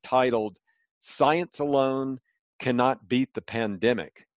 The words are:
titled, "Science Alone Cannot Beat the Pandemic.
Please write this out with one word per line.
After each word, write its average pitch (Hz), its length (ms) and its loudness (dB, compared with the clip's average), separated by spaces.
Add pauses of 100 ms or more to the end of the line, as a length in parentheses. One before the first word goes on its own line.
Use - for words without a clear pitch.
titled, 117 540 0 (420)
"Science 160 600 0
Alone 135 600 0 (400)
Cannot 123 500 0
Beat 127 240 0
the 110 80 -8
Pandemic. 107 840 -2 (120)